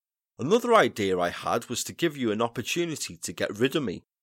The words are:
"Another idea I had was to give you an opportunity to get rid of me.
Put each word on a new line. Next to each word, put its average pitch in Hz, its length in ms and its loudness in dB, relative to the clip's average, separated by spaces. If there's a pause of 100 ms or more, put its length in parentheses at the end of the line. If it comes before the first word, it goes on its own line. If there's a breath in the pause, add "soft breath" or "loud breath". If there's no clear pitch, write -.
(400)
"Another 233 340 2
idea 107 460 4
I 87 100 2
had 90 380 -2
was 120 160 -4
to 101 100 -10
give 156 240 -2
you 120 140 2
an 104 100 0
opportunity 135 760 -4
to - 180 -10
get 95 220 -4
rid 127 200 2
of 156 80 0
me. 87 200 -6 (200)